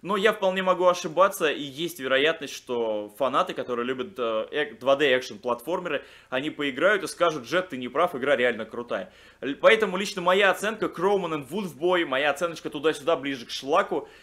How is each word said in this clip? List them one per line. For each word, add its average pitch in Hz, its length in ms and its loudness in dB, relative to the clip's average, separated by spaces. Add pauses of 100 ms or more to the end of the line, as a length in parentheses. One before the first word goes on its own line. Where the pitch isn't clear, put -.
Но 190 160 -2
я 208 160 4
вполне 190 300 0
могу 185 240 4
ошибаться, 175 640 2
и 135 100 -4
есть 147 380 -8
вероятность, 135 540 0
что 110 640 -4
фанаты, 147 340 0
которые 120 320 -4
любят, 123 320 -6
э, 113 340 -2
эк-, 147 280 -4
два 139 180 2
дэ 135 220 4
экшен-платформеры, 127 880 -4 (260)
они 135 180 -4
поиграют 151 540 0
и 151 40 -8
скажут: 156 380 0
«Джет, 165 260 -2
ты 135 60 -8
не 123 120 -8
прав, 160 260 0
игра 135 200 2
реально 120 300 0
крутая». 110 480 -8 (300)
Л-, 139 140 -4
поэтому 190 420 4
лично 190 240 -6
моя 185 280 6
оценка, 202 360 -2
Crowman 185 460 0
and 143 160 -6
Wolfboy, 170 580 0
моя 139 240 2
оценочка 165 400 -4
туда-сюда, 151 460 0
ближе 139 280 -6
к - 60 -16
шлаку. 165 580 -2 (140)